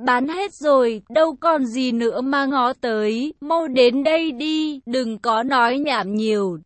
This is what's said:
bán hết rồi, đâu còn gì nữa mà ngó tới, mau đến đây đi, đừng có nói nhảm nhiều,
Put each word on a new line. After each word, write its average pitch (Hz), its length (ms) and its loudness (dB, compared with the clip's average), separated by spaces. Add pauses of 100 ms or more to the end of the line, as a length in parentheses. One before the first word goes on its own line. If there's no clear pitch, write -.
bán 254 220 2
hết 381 260 -4
rồi, 247 560 2
đâu 311 300 2
còn 320 260 2
gì 254 260 -2
nữa 233 300 -2
mà 277 240 0
ngó 262 280 0
tới, 226 680 -2
mau 320 260 -2
đến 254 360 2
đây 320 280 0
đi, 302 540 -4
đừng 240 320 -4
có 226 260 0
nói 254 340 2
nhảm 233 380 -2
nhiều, 208 500 0